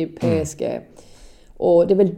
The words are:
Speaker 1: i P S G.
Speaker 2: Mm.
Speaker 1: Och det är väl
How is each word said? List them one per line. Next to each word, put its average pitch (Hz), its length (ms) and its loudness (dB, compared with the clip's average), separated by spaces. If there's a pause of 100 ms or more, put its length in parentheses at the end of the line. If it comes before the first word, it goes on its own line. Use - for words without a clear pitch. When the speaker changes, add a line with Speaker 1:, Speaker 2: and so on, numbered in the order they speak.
Speaker 1:
i 160 40 -4
P 165 340 -2
S 151 180 -10
G. - 80 -6
Speaker 2:
Mm. - 160 -8 (720)
Speaker 1:
Och 175 300 2
det 190 80 2
är - 20 2
väl 185 220 2